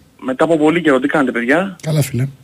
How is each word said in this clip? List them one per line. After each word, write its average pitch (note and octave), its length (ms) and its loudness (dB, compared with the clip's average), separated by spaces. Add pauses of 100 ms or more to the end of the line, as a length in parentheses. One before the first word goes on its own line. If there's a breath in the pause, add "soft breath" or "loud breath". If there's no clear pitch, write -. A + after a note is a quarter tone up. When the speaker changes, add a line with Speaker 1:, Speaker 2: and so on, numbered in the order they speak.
(200)
Speaker 1:
Μετά B2+ 240 -2
από D#3+ 140 2
πολύ D#3 240 2
καιρό, C#3 180 2
τι C3+ 80 0
κάνετε, C3+ 240 0
παιδιά; D3+ 500 -2
Speaker 2:
Καλά, D3+ 200 0
φίλε. C3 260 -4 (160)